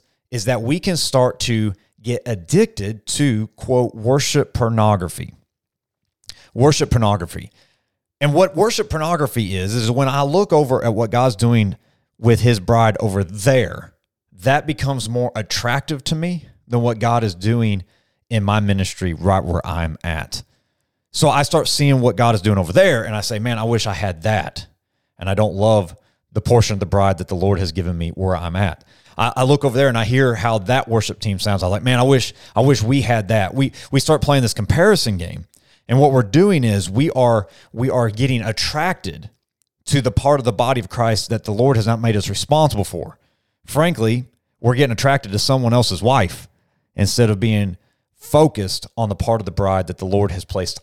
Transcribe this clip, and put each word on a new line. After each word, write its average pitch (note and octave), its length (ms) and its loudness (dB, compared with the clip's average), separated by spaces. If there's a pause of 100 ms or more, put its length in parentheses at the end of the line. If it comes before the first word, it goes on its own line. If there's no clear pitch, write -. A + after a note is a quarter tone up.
(320)
is A2+ 140 -6
that A#2+ 180 0
we C#3+ 160 -2
can F3+ 180 -2
start B2+ 440 0
to G#2+ 340 -2 (260)
get A2+ 240 -4
addicted A2+ 800 -2
to, A#2 400 0 (120)
quote, B2 360 -2
worship C3 600 0
pornography. G#2+ 800 0 (1200)
Worship C#3+ 340 2
pornography. G#2 640 -2 (680)
And D3 140 0
what F#3 220 2
worship G#3+ 340 0
pornography D3+ 640 -2
is, F#2+ 200 -4
is A#2 160 -2
when C3 180 0
I C#3 140 0
look F3 280 0
over C3+ 320 2
at A#2 120 0
what A2+ 160 -2
God's B2 240 2
doing A2+ 420 2 (400)
with A#2 240 2
his A#2 180 4
bride A2+ 400 2
over G2 240 -2
there, G#2 720 -2 (400)
that C3+ 320 0
becomes C3+ 420 -4
more A#2+ 280 -2
attractive B2+ 720 -4
to D#3+ 100 -2
me E3+ 320 -6 (200)
than A#2+ 140 0
what A#2 160 0
God A#2 260 0
is G2 120 -2
doing G#2 480 0 (460)
in A2 140 0
my G#2 160 2
ministry G2 520 -2
right F#2 320 0
where E2+ 220 -4
I'm E2 380 -6
at. D#2+ 400 -8 (640)
So - 200 2
I C3+ 120 2
start D3 260 0
seeing C#3 320 2
what A#2+ 160 2
God A#2 200 4
is F#2 80 -2
doing G2+ 160 2
over F2 120 -2
there, D3+ 320 4
and G#2+ 120 -6
I G#2+ 60 -4
say, G#2+ 180 -6
"Man, A#2 180 -2
I G#2+ 60 -6
wish A2+ 240 0
I G2 80 -4
had E2+ 260 -6
that." G#2+ 460 -4 (500)
And F#2 100 -10
I F#2+ 60 0
don't G2 220 0
love G#2 420 2 (340)
the - 80 -6
portion A2 360 2
of G2 40 -4
the F#2+ 60 -4
bride G2 320 2
that F2+ 100 -8
the G2 80 -6
Lord F#2+ 220 0
has F2+ 140 -4
given F2 260 -4
me E2+ 140 -4
where F#2 240 -2
I'm E2+ 200 -6
at. F#2 280 -4 (340)
I, A2+ 200 -2
I C3 80 2
look C#3+ 200 2
over B2 100 0
there C3+ 120 4
and A#2+ 100 0
I A2+ 80 0
hear B2 300 2
how A2+ 240 0
that A#2+ 280 -2
worship A2+ 320 -2
team G2 200 -4
sounds. G2 240 -2
I'm F#2 80 0
like, G#2 100 -2
"Man, B2+ 160 2
I B2 60 4
wish, C3 320 2 (200)
I G#2 60 2
wish C3 220 4
we C3+ 180 2
had A2 280 0
that." G#2+ 260 0
We, C3+ 160 0 (200)
we C#3+ 80 2
start D3+ 220 2
playing C#3 220 2
this A2+ 100 0
comparison C3+ 640 2
game. E2+ 300 -12 (400)
And B2 120 4
what C#3+ 120 6
we're C3 100 4
doing D3 420 4
is G2+ 240 0
we B2 220 0
are, A#2+ 380 2 (260)
we B2+ 160 -4
are A#2 220 0
getting A#2+ 320 -2
attracted A2+ 880 -6 (540)
to C#3 180 0
the B2+ 80 0
part C#3 280 2
of B2+ 40 -6
the A#2+ 100 0
body B2 260 0
of - 80 -6
Christ A2+ 440 -2
that A2+ 140 -6
the A2 60 -4
Lord A#2+ 260 2
has G#2+ 100 0
not A2+ 120 0
made A#2 160 0
us G2+ 140 -2
responsible C#3 540 0
for. - 340 -12 (480)
Frankly, B2 600 0 (340)
we're A#2+ 160 2
getting C3 180 2
attracted C3+ 380 0
to G#2 80 0
someone B2+ 340 0
else's G#2+ 300 2
wife A#2 440 0 (480)
instead G#2+ 360 2
of G2 80 -2
being G#2 380 -2 (360)
focused - 720 0 (120)
on A2+ 100 -2
the G2+ 80 -4
part A2+ 240 -2
of G2+ 60 -8
the F#2 60 -8
bride F#2+ 360 0
that F2 100 -8
the - 80 -8
Lord G2+ 260 0
has F#2 120 -8
placed - 400 -6